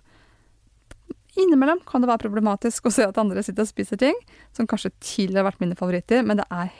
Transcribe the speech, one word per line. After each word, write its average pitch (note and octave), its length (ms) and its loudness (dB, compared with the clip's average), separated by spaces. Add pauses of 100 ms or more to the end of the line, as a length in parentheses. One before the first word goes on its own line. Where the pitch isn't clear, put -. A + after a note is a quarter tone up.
(1400)
Innimellom E4 480 4
kan B3 160 0
det B3 80 2
være A3+ 140 0
problematisk G#3+ 640 -2
å A3+ 60 2
se A#3 120 4
at G3 160 -2
andre G3+ 240 -2
sitter G#3 200 -2
og G#3 40 -4
spiser G3 320 -6
ting D4 140 4 (420)
som A3+ 120 -2
kanskje G3+ 280 -4
tidligere F#3+ 460 -2
har G3 80 0
vært - 100 -8
mine F3+ 160 -2
favoritter, F3+ 480 0
men G#3 140 0
det - 100 -4
er F3+ 300 -6